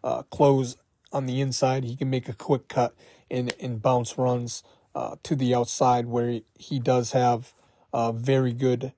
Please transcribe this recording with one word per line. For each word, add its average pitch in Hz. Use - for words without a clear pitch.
uh, -
close 135
on 139
the 127
inside, 131
he 120
can 135
make 127
a 120
quick -
cut 120
and, 123
and 117
bounce 123
runs, 123
uh, -
to 160
the 123
outside 123
where 120
he, 117
he -
does 123
have, 123
uh, 117
very 127
good 123